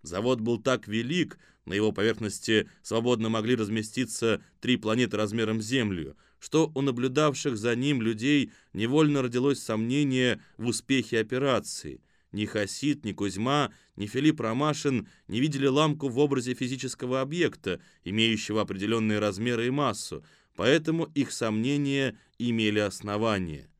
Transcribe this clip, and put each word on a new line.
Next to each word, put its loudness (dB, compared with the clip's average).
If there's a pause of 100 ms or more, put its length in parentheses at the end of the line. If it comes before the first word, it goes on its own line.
Завод 0
был 0
так -2
велик, -2 (280)
на -6
его 2
поверхности 0 (120)
свободно 0
могли 2
разместиться -2 (180)
три 2
планеты 0
размером 0
с -8
Землю, -2 (220)
что 2
у -2
наблюдавших 0
за 0
ним 0
людей 2 (220)
невольно 4
родилось 0
сомнение 0 (160)
в -4
успехе 0
операции. -2 (300)
Ни -2
Хасид, -2
ни -4
Кузьма, -2 (240)
ни -6
Филипп 2
Ромашин 0 (200)
не -4
видели 2
ламку 2
в -2
образе 2
физического -4
объекта, -2 (240)
имеющего 0
определённые 0
размеры 0
и 0
массу, -4 (320)
поэтому 2
их 0
сомнения 0 (220)
имели 2
основание. -2 (100)